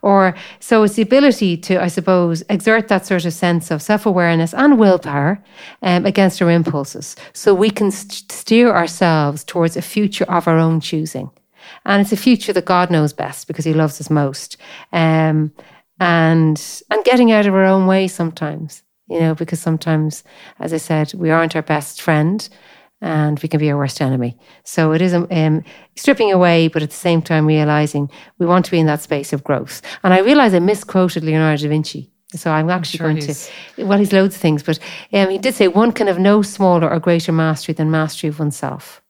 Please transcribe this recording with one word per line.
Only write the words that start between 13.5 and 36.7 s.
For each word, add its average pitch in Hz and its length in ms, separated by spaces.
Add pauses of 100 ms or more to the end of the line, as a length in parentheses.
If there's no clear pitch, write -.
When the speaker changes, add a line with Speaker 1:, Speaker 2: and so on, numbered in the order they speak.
Speaker 1:
he 160 80
loves 156 260
us 147 100
most. 143 460 (360)
Um, 160 600 (480)
and, 160 600 (300)
and 214 140
getting 247 280
out 208 140
of 190 80
our 190 100
own 190 220
way 190 220
sometimes, 160 720 (260)
you 170 120
know, 160 140
because 165 260
sometimes, 156 640 (340)
as 160 140
I 160 60
said, 156 360
we 170 160
aren't 165 260
our 156 60
best 151 380
friend 165 480 (540)
and 151 380
we 156 80
can 151 120
be 151 100
our 143 80
worst 139 220
enemy. 127 360 (280)
So 160 280
it 160 80
is, 180 140
um, 175 160
um, 160 320 (340)
stripping 233 360
away, 170 360
but 156 140
at 151 80
the - 60
same 170 260
time 156 240
realizing 151 640 (280)
we 175 80
want 180 200
to - 40
be 180 80
in 160 80
that 151 160
space 139 300
of 139 120
growth. - 360 (240)
And 185 80
I 185 60
realize 240 360
I 180 40
misquoted 180 680
Leonardo 156 380
da 147 60
Vinci. 151 420 (240)
So 165 160
I'm 156 160
Speaker 2:
I'm 180 120
Speaker 1:
actually 165 200
Speaker 2:
sure 160 100
Speaker 1:
going 156 120
to, 143 60
Speaker 2:
he's - 240 (280)
Speaker 1:
well, 202 200
he's 202 140
loads 190 240
of - 40
things, 151 220
but, 156 160 (360)
um, 196 160
he 190 80
did 247 160
say, 202 120
"One 208 260
can 214 140
have 180 140
no 202 220
smaller 180 480